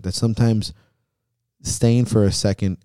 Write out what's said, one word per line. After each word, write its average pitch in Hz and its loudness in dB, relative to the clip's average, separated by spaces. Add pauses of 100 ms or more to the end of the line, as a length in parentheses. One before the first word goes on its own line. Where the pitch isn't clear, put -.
That 90 -6
sometimes 113 -2 (880)
staying 120 2
for 110 2
a 98 4
second 95 -2